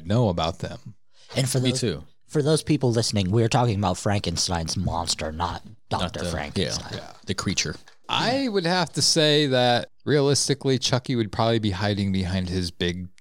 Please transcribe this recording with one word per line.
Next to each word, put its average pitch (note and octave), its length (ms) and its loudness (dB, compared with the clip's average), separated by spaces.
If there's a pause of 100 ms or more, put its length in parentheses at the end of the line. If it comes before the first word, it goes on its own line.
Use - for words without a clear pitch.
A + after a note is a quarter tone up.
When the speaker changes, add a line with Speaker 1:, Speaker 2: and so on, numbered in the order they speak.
Speaker 1:
know A2 240 4
about E2 320 0
them. F#2 340 -10 (400)
Speaker 2:
And C3+ 140 0
for C3 120 0
Speaker 3:
Me B2+ 100 2
Speaker 2:
those, B2+ 100 -2
Speaker 3:
too. D#2+ 240 -2 (240)
Speaker 2:
for D3+ 140 0
those D3+ 200 2
people C3+ 300 2
listening, G#2 380 0
we A2+ 120 4
are A2 60 2
talking A#2+ 300 2
about F#2 200 0
Frankenstein's F2 760 -2
monster, E2 560 -2
not E2+ 300 -4 (280)
Speaker 3:
Not F2 100 -2
Speaker 2:
Doctor E2+ 240 -4
Speaker 3:
the, F2 60 -4
Speaker 2:
Frankenstein. D2 640 -4
Speaker 3:
yeah, - 180 -12 (140)
the G2 80 -4
creature. - 400 -2 (340)
Speaker 1:
I B3 400 0
would G3 180 -2
have F3 260 0
to C#3+ 100 -2
say D3+ 440 4
that B2 420 2 (160)
realistically, C#3 760 2
Chucky B2+ 380 0
would G#2+ 160 0
probably A#2 260 2
be G#2+ 140 2
hiding G2+ 400 0
behind F#2 380 0
his F2+ 200 -2
big F2+ 380 -4 (120)